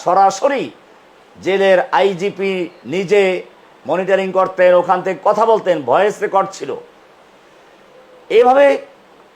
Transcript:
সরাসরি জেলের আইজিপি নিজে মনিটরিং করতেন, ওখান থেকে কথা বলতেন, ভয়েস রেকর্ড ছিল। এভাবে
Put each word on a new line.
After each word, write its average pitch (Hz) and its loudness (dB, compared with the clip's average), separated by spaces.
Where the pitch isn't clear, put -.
সরাসরি 190 0
জেলের 190 2
আইজিপি 185 -2
নিজে 185 0
মনিটরিং 190 -2
করতেন, 180 2
ওখান 180 2
থেকে 190 -6
কথা 208 2
বলতেন, 185 0
ভয়েস 180 0
রেকর্ড 190 -2
ছিল। 135 -10
এভাবে 269 4